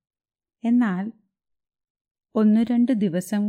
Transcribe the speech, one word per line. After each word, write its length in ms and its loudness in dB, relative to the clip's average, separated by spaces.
എന്നാൽ 420 0
ഒന്നു 280 4
രണ്ട് 360 0
ദിവസം 500 -2